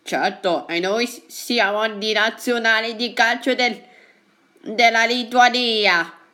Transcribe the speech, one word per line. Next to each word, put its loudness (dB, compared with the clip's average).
Certo, -2
e -4
noi 0
s-, -14
siamo -2
di -4
nazionale 0
di -6
calcio 0
del, -2
della 2
Lituania. 2